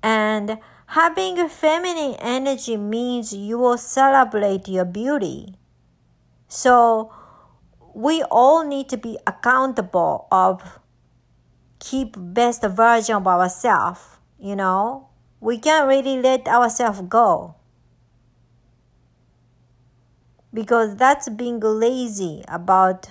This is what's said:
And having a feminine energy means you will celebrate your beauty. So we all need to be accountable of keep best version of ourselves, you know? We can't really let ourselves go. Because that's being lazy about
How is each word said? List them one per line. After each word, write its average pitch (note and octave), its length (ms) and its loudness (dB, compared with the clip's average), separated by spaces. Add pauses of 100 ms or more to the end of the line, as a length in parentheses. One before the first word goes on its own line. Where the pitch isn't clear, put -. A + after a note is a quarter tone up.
And G#3+ 540 -2 (300)
having E4+ 500 0
a F4 100 0
feminine D#4+ 720 -2
energy B3+ 560 -4
means A3+ 560 -6
you G#3 280 -8
will B3 180 2
celebrate A#3+ 880 0
your F#3 160 -2
beauty. F#3+ 720 -6 (920)
So A#3 680 4 (800)
we C#4+ 300 -2
all D4 420 4
need C#4 240 -8
to B3+ 80 -4
be A3 300 -10
accountable G3+ 1040 0
of F#3 480 0 (1000)
keep C4 400 -8
best A3+ 460 -2
version A3+ 540 2
of F#3+ 100 -2
ourselves, F3+ 760 0 (380)
you G3 160 -10
know? G3 540 -2 (300)
We A3+ 200 -4
can't D4+ 280 2
really C4+ 320 0
let B3+ 280 2
ourselves A#3 540 2
go. F3+ 520 2 (3000)
Because A3 440 0
that's C4 340 2
being A#3+ 300 -8
lazy A3 880 -2
about F#3 640 0